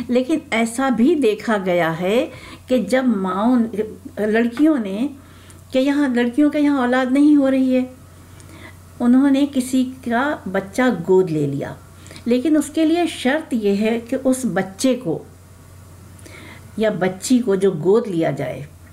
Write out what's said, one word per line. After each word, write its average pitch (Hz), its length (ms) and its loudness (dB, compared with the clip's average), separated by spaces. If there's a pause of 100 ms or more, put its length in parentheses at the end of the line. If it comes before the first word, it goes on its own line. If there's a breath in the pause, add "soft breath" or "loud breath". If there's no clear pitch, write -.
(100)
लेकिन 254 320 0 (100)
ऐसा 233 380 -2
भी 247 240 2
देखा 214 440 0
गया 175 320 0
है 185 420 -2 (360 loud breath)
कि 254 160 2
जब 262 200 0
माँओं, 220 640 0 (520)
लड़कियों 240 580 2
ने, 214 320 -4 (640 loud breath)
कि 262 60 0
यहाँ 277 300 2
लड़कियों 247 420 2
के 302 80 -2
यहाँ 285 220 2
औलाद 254 320 0
नहीं 294 240 6
हो 269 120 4
रही 262 260 2
है, 254 160 0 (1120 loud breath)
उन्होंने 269 460 4
किसी 262 380 0
का 254 640 -4
बच्चा 196 400 -2
गोद 185 420 2
ले 151 160 0
लिया, 139 300 -6 (500 loud breath)
लेकिन 254 300 2
उसके 320 280 0
लिए 330 220 2
शर्त 311 460 -4
यह 202 280 0
है 226 200 0
कि 262 160 -6
उस 254 300 -2
बच्चे 190 480 -2
को 165 320 -6 (1500 loud breath)
या 214 120 2
बच्ची 185 480 0
को 196 180 0
जो 190 160 2
गोद 190 340 2
लिया 165 240 -2
जाए, 139 360 -8 (260)